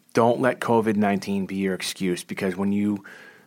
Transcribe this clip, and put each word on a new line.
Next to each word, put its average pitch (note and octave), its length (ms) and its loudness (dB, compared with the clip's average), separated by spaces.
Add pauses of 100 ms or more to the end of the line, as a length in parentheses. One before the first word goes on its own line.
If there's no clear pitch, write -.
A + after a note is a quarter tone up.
(140)
don't A#2+ 260 4
let B2+ 220 0
covid A2 340 2
nineteen G2+ 500 0
be F#2+ 120 -8
your F#2+ 160 0
excuse, F2+ 500 -4
because F#2+ 320 -4
when G2 160 0
you G#2 320 0 (440)